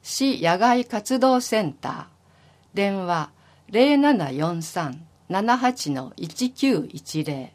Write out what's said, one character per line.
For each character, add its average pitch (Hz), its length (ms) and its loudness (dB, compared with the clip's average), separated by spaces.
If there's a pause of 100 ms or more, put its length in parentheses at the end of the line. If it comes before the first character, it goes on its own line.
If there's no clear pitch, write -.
市 - 400 -2
野 170 160 2
外 240 260 4
活 240 340 -2
動 254 220 4
セ 220 220 0
ン 156 100 -4
タ - 160 -10
ー。 - 840 -16
電 196 300 0
話、 170 260 -2 (380)
零 269 280 4
七 247 340 2
四 165 320 -2
三 156 420 -8 (220)
七 220 300 2
八 247 340 -2
の 131 240 -6
一 240 360 -4
九 247 400 0
一 - 320 -8
零。 135 320 -8